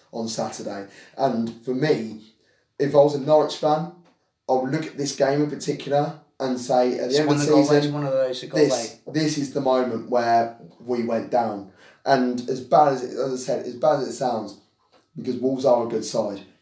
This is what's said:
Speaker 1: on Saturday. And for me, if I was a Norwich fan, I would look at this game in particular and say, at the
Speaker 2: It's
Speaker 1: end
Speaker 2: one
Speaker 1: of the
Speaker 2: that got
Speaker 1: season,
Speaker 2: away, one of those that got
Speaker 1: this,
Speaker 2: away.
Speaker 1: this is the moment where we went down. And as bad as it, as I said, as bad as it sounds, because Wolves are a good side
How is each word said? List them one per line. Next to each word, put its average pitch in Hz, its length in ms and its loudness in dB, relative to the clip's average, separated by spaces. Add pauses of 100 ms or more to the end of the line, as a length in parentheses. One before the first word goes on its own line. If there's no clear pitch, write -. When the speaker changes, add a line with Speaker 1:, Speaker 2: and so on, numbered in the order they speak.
(120)
Speaker 1:
on 113 160 -6
Saturday. 110 580 -8 (320)
And 117 460 -2
for 127 100 -2
me, 127 460 0 (580)
if 143 160 -2
I 147 40 8
was 143 180 6
a 135 40 -2
Norwich 147 360 4
fan, 160 360 0 (560)
I 127 40 2
would 131 180 0
look 156 160 -2
at - 100 -14
this 139 200 -6
game 139 260 2
in 147 80 0
particular 143 720 -2 (180)
and 127 220 -2
say, 127 320 2
at - 80 -4
the 127 60 -2
Speaker 2:
It's 135 120 2
Speaker 1:
end 151 100 2
Speaker 2:
one 147 100 4
Speaker 1:
of 147 40 0
the 147 40 0
Speaker 2:
that 151 100 4
got 147 100 6
Speaker 1:
season, 147 160 4 (120)
Speaker 2:
away, 147 100 -4
one - 20 -2
of 135 60 -2
those 127 280 -2
that 123 100 -12
got - 60 -4
Speaker 1:
this, 143 160 4 (320)
Speaker 2:
away. - 100 -16
Speaker 1:
this 151 220 0
is 135 160 -4
the 143 80 -4
moment 127 500 0
where 117 460 2 (240)
we 120 220 -4
went 113 300 -4
down. 104 400 -2 (340)
And 123 420 0
as 131 120 -4
bad 147 320 4
as 127 100 -4
it, 120 160 -8
as 135 140 -4
I 127 40 -6
said, 127 300 -4
as 120 80 -10
bad 147 260 2
as 123 80 -6
it 113 40 -8
sounds, 113 480 -6 (560)
because 123 220 -6
Wolves 127 260 -2
are 120 200 4
a 117 60 -6
good - 140 -4
side 101 380 -4 (200)